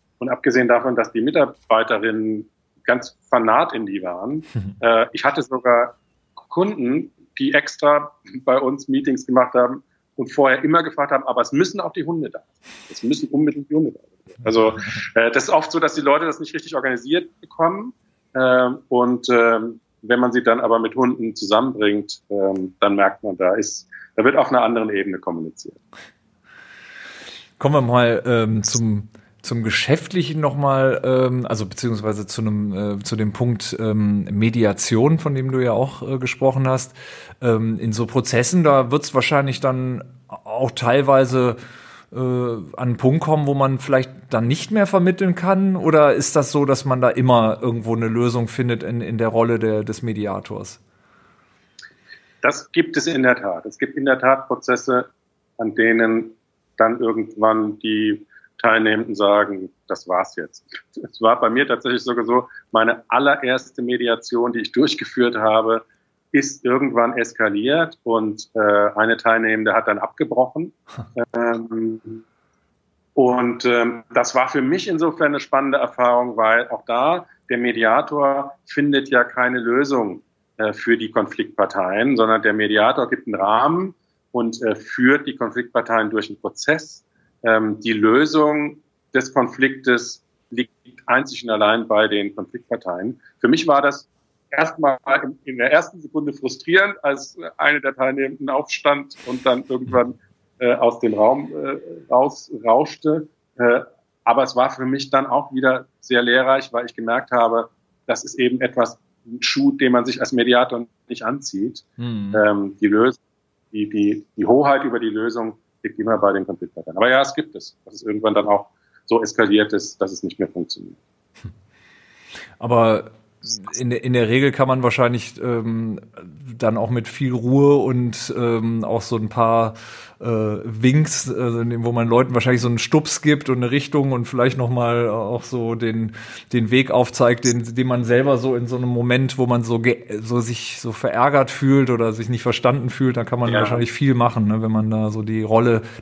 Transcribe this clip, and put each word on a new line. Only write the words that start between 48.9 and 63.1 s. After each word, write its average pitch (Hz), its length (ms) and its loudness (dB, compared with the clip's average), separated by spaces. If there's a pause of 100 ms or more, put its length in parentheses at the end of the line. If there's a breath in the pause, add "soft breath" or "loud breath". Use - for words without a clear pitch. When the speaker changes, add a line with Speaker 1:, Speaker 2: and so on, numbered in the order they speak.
Speaker 2:
in 110 160 -6
der 113 100 2
Rolle 113 320 2
der, 107 240 0
des 107 200 -6
Mediators? 101 760 -8 (1600 loud breath)
Speaker 1:
Das - 300 -2
gibt 165 240 0
es 147 120 -2
in 143 160 -2
der 123 120 4
Tat. 90 300 -8
Es 107 120 -14
gibt - 200 -6
in 139 80 -4
der 131 140 2
Tat 135 280 0
Prozesse, 123 640 -2 (480)
an 110 180 -6
denen 113 560 2 (460)
dann 117 240 2
irgendwann 110 800 0
die 107 460 -2 (360 soft breath)
Teilnehmenden 110 540 2
sagen, 101 540 2 (180)
„Das - 200 -10
war's 92 280 -2
jetzt.“ - 300 -14 (380 loud breath)
Es - 180 -14
war 113 180 4
bei 117 100 2
mir 131 180 0
tatsächlich 123 360 -2
sogar 123 220 -4
so, 120 220 0 (240 loud breath)
meine 113 360 2
allererste 131 720 0